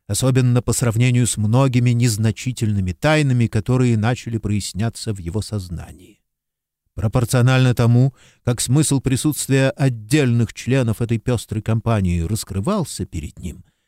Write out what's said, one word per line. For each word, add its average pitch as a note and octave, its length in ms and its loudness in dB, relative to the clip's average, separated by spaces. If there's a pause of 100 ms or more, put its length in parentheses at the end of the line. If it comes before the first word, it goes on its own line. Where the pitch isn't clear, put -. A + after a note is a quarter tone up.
особенно B2+ 560 2
по - 100 -2
сравнению A#2+ 540 2
с - 100 -4
многими B2 540 2
незначительными A2 1000 0
тайнами, C#3 540 2
которые B2 500 2
начали A#2 420 -2
проясняться G#2 760 -4
в G2 40 -10
его F2 240 -6
сознании. - 800 -10 (720)
Пропорционально B2+ 800 2
тому, A#2+ 400 4 (280)
как B2 180 -2
смысл C#3 400 2
присутствия C3+ 720 0
отдельных A#2+ 800 0
членов A#2+ 480 -2
этой A#2 180 -2
пестрой A2 440 -4
компании G#2 600 0
раскрывался G#2 840 -4
перед - 320 -12
ним, - 260 -12 (240)